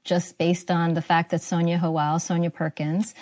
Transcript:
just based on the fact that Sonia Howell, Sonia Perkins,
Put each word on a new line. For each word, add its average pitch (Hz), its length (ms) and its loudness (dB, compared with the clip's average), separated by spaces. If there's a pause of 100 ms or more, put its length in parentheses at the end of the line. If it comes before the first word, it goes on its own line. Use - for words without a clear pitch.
just - 360 -2
based 175 320 0
on 170 240 2
the 160 80 -2
fact 170 280 2
that 165 120 -2
Sonia 170 340 0
Howell, 160 420 0
Sonia 170 320 0
Perkins, 160 720 -4